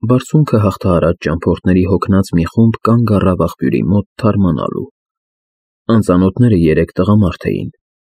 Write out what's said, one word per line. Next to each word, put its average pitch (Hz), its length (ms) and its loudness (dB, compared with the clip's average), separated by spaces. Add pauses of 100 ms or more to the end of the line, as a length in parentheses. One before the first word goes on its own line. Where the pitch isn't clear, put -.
բարձունքը 127 580 0
հաղթահարած 87 580 0
ճամփորդների 90 640 0
հոգնած 95 480 0
մի 85 140 0
խումբ 113 340 0
կանգ 113 320 0
առավ 92 320 0
աղբյուրի - 400 -2
մոտ 98 300 0
թարմանալու։ 87 720 -2 (1000)
Անծանոթները 98 760 2
երեք 80 340 0
տղամարդ 104 500 0
էին, - 240 -6 (340)